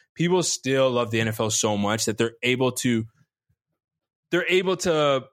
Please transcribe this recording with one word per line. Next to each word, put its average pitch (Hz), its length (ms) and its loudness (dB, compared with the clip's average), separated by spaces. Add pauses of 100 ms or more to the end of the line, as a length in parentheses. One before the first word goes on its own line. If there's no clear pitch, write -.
(140)
people 175 280 0
still 135 480 0
love 120 200 0
the 113 120 0
N 113 60 0
F 110 120 -4
L 110 80 0
so 104 300 0
much 104 260 0
that 107 140 -4
they're 113 240 -2
able 127 300 0
to, 117 340 -2 (1200)
they're 170 180 0
able 185 280 2
to 147 560 0